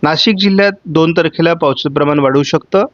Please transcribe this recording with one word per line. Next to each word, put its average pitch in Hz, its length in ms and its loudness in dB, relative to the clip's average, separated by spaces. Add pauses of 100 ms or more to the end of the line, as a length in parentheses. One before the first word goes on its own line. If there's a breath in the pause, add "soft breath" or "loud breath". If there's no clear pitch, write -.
नाशिक 160 360 0
जिल्ह्यात 196 340 2 (120)
दोन 160 280 0
तारखेला 170 420 0
पावसाचं 147 400 -2
प्रमाण 147 240 0
वाढू 139 240 0
शकतं. 175 520 -2